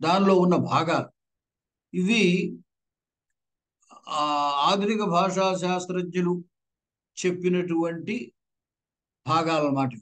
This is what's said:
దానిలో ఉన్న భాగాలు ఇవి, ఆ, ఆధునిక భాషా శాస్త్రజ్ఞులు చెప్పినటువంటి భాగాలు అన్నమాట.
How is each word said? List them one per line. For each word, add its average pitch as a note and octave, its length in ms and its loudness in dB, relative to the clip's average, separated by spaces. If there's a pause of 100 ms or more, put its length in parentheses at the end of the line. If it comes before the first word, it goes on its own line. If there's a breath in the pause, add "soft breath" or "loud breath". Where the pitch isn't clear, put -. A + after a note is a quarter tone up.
దానిలో F#3+ 340 4
ఉన్న F3+ 200 4
భాగాలు C3+ 560 -2 (800)
ఇవి, G3 280 2 (1900)
ఆ, D3+ 160 -2 (460)
ఆధునిక G#3 320 0
భాషా F#3 540 0
శాస్త్రజ్ఞులు F3+ 880 -4 (840)
చెప్పినటువంటి F3 1040 -2 (960)
భాగాలు D#3+ 380 0
అన్నమాట. C3+ 260 0 (120)